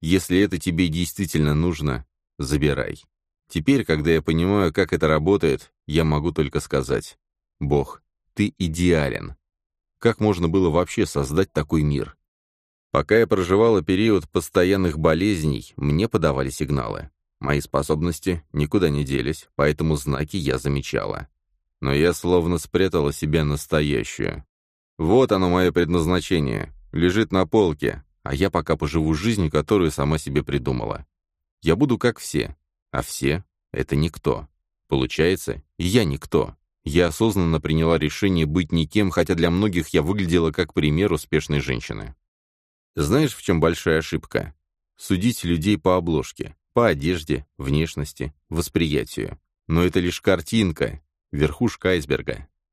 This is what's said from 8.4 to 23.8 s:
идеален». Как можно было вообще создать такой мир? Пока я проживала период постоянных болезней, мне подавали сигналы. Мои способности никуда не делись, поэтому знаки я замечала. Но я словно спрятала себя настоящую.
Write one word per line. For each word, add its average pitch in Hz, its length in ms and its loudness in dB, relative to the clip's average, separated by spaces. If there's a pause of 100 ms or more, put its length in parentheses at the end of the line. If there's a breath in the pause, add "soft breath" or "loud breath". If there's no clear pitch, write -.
идеален». 78 800 0 (640)
Как 113 220 2
можно 90 280 2
было 90 220 4
вообще 87 360 0
создать 73 460 -2
такой 76 300 0
мир? 71 340 -2 (760)
Пока 76 260 2
я 113 80 4
проживала 98 560 4
период 95 460 2
постоянных 90 680 2
болезней, 80 800 0
мне 76 320 0
подавали 67 420 0
сигналы. 65 600 -6 (300)
Мои 71 200 0
способности 80 800 -2 (100)
никуда 76 360 0
не 71 160 -2
делись, 67 500 -4
поэтому 76 420 0
знаки 71 400 -4
я 69 220 -2
замечала. 62 720 -4 (540)
Но 67 100 -2
я 80 220 2
словно 87 420 2
спрятала 82 560 0
себя 78 320 0
настоящую. 71 1040 -2 (500)